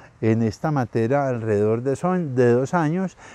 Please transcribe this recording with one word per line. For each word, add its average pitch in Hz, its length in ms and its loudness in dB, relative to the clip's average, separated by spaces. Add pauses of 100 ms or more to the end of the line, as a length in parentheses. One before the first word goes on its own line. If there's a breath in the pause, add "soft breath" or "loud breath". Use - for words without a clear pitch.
(220 loud breath)
en 113 220 2
esta 131 280 -4
matera 135 560 -2
alrededor 113 540 0
de, 131 140 -2
son, 175 400 -4
de 123 160 6
dos 127 220 0
años 175 440 -2 (180 loud breath)